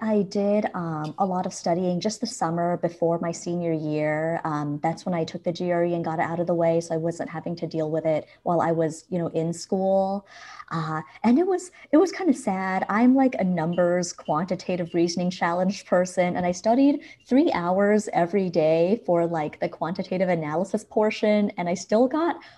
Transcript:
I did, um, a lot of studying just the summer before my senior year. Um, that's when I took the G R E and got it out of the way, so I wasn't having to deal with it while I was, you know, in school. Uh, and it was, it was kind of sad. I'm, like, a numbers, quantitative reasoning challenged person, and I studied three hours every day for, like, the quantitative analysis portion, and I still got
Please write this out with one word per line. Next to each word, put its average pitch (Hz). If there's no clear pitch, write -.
I 214
did, 202
um, 160
a 196
lot 185
of 185
studying 180
just 208
the 226
summer 175
before 170
my 170
senior 170
year. 151
Um, 147
that's 165
when 185
I 160
took 175
the 175
G 175
R 170
E 175
and 170
got 165
it -
out 165
of 175
the 175
way, 165
so 165
I 160
wasn't 165
having 170
to 170
deal 156
with 160
it 156
while 170
I 165
was, 160
you 185
know, 165
in 165
school. 190
Uh, 160
and 240
it 359
was, 359
it 294
was 349
kind 359
of 262
sad. 190
I'm, 240
like, 262
a 190
numbers, 175
quantitative 175
reasoning 175
challenged 185
person, 180
and 180
I 175
studied 277
three 285
hours 202
every 180
day 170
for, 170
like, 156
the -
quantitative 185
analysis 170
portion, 214
and 175
I 170
still 214
got 320